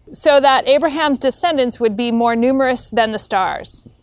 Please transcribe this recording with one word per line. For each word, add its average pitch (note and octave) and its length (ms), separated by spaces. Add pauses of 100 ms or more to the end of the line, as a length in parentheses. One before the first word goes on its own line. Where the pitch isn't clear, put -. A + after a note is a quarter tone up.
(140)
so C#4+ 260
that C4+ 300
Abraham's D4 500
descendants C4+ 580
would A3 200
be A#3+ 160
more A#3 200
numerous B3+ 540
than A3 240
the G#3+ 80
stars, - 680 (180)